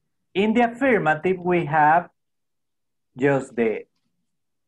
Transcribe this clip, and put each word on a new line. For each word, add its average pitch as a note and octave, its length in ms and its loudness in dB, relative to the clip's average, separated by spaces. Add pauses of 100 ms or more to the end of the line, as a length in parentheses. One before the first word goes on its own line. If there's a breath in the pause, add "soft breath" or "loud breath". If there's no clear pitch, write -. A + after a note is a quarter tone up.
(340)
in G#3+ 200 0
the A#3+ 80 2
affirmative, F#3 800 0
we F3 260 -2
have D#3 440 2 (1080)
just C3+ 380 -2
the A#2+ 240 -2 (880)